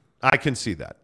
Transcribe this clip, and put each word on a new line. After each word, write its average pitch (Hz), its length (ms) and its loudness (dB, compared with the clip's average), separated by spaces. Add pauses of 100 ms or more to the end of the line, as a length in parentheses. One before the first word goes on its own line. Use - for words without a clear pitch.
(220)
I 131 140 6
can 143 180 0
see 113 200 -4
that. 67 300 -14